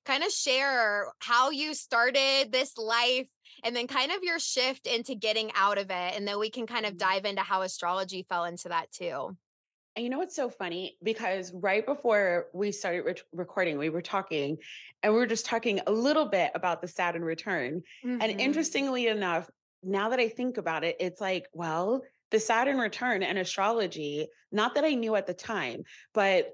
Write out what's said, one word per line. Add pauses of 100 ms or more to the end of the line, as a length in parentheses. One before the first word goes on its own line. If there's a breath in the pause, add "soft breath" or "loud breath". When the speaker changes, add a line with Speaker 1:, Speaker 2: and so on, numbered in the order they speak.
Speaker 1:
kinda
share
how
you
started
this
life (360 loud breath)
and
then
kind
of
your
shift
into
getting
out
of
it.
And
then
we
can
kind
of
Speaker 2:
Mm.
Speaker 1:
dive
into
how
astrology
fell
into
that
too. (580)
Speaker 2:
And
you
know
what's
so
funny?
Because
right
before
we
started
re-, (180)
recording,
we
were
talking, (460 loud breath)
and
we
were
just
talking
a
little
bit
about
the
Saturn
return. (200 loud breath)
And
Speaker 1:
Mm-hmm.
Speaker 2:
interestingly
enough, (340)
now
that
I
think
about
it,
it's
like,
well, (280 loud breath)
the
Saturn
return
and
astrology, (220 soft breath)
not
that
I
knew
at
the
time, (300 loud breath)
but